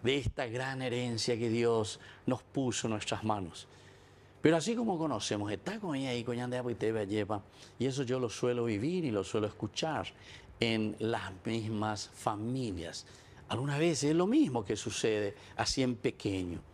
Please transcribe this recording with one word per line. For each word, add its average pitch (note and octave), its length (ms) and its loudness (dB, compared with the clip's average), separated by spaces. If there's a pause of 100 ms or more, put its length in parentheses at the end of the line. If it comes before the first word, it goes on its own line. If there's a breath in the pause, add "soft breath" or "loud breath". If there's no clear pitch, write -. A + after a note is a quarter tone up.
de C3 140 4
esta C3 280 -2
gran C3 360 -4
herencia A#2+ 560 0
que A#2 100 0
Dios A2+ 500 2 (280 loud breath)
nos B2+ 160 0
puso B2+ 440 -2
en A2+ 40 0
nuestras G#2+ 340 -4
manos. G2+ 420 -4 (760 loud breath)
Pero D#3+ 160 8
así A3 180 0
como A3 220 0
conocemos, G#2+ 520 0
está F3+ 300 -4
con E3 160 -2
ella C3+ 140 -2
ahí, A#2+ 120 0
con A#2+ 140 -2
Yandea, B2 260 -2
pues, A#2+ 160 -2
te A2 140 2 (140)
lleva, G#2 360 0 (360 loud breath)
y B2 80 2
eso C3+ 160 0
yo B2+ 180 0
lo A#2+ 80 0
suelo A#2+ 360 2
vivir C#3+ 420 0
y B2 40 0
lo G2+ 140 2
suelo G#2+ 220 0
escuchar A2 600 -2 (540 loud breath)
en A2 380 2
las A2 340 -2 (140)
mismas G#2+ 680 -2
familias. G#2+ 920 -4 (420 loud breath)
Algunas C#3 300 -2
veces D3+ 320 2
es D#3+ 60 4
lo F3+ 100 4
mismo G#3 360 4
que G#2+ 140 0
sucede G#2 580 0 (220 loud breath)
así A#2 260 2
en B2+ 140 2
pequeño. F#2+ 640 -2 (140)